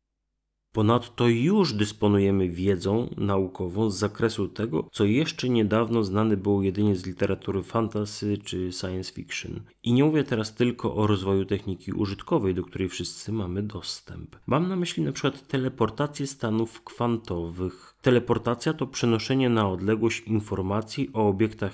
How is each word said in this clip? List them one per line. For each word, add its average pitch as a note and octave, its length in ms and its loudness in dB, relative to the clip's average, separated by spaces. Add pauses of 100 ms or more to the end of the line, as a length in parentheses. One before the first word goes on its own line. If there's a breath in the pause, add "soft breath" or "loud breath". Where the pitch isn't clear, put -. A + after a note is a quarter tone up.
(720)
Ponadto A#2+ 540 2
już C#3+ 460 4
dysponujemy G2 760 2
wiedzą F#2+ 680 0
naukową G2 720 0
z G2 80 -2
zakresu G#2+ 500 0
tego, A#2+ 440 -4
co G#2 140 2
jeszcze B2+ 440 0
niedawno A2+ 540 4
znane G#2 340 2
było G2 260 2
jedynie G2 320 2
z F2 100 -4
literatury F#2+ 580 -2
fantasy G#2 720 -2
czy F#2 340 -6
science F#2 420 -6
fiction. - 480 -10 (220 soft breath)
I A#2+ 100 2
nie C3 100 6
mówię D3+ 200 4
teraz A2 320 -2
tylko A#2+ 400 0
o G#2 120 4
rozwoju G2 380 2
techniki F#2+ 480 -4
użytkowej, G2 600 0
do F2+ 80 -4
której - 260 -4
wszyscy - 420 -6
mamy G2 320 -4
dostęp. F2 720 -10 (120)
Mam D#3 200 0
na F#3 80 -4
myśli F3 280 -2
na C#3+ 80 -2
przykład - 360 -4
teleportację C3 800 -2
stanów A2+ 560 -2
kwantowych. F#2 1160 -4
Teleportacja A#2+ 720 2
to C#3 140 -4
przenoszenie B2 640 2
na A2 200 2
odległość G#2+ 500 0
informacji G#2 960 -2
o A2 140 2
obiektach G#2 460 0